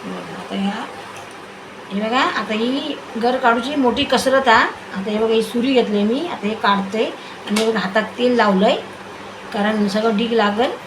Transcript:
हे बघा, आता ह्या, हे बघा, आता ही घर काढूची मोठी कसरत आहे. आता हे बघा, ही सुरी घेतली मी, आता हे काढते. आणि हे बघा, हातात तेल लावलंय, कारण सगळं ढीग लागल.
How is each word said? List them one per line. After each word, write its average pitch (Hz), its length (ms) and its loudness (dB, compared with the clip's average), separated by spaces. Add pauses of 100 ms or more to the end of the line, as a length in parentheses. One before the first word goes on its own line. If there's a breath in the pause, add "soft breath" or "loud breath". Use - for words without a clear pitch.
हे 190 80 -10
बघा, 175 280 -10
आता 190 160 -8
ह्या, 202 300 -2 (1080)
हे 202 80 -2
बघा, 226 180 0
आता 247 340 0
ही 262 420 -2 (220)
घर 247 200 2
काढूची 254 380 2
मोठी 254 280 2
कसरत 262 440 4
आहे. 233 160 8 (300)
आता 196 180 -6
हे 208 60 0
बघा, 226 160 2
ही 226 100 4
सुरी 240 300 0
घेतली 208 300 2
मी, 262 240 0
आता 208 200 -6
हे 220 80 -2
काढते. 202 500 0 (420 loud breath)
आणि 214 140 2
हे 226 80 2
बघा, 220 100 0
हातात 196 240 0
तेल 240 320 0
लावलंय, 214 400 4 (760)
कारण 208 340 0
सगळं 214 300 2
ढीग 233 140 0
लागल. 220 400 2 (160)